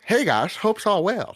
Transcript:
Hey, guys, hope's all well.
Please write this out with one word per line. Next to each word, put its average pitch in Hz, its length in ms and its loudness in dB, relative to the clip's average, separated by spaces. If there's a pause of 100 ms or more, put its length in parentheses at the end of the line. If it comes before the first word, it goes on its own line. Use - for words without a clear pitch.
Hey, 247 220 2
guys, 127 300 0
hope's 214 300 -2
all 196 180 2
well. 202 320 -2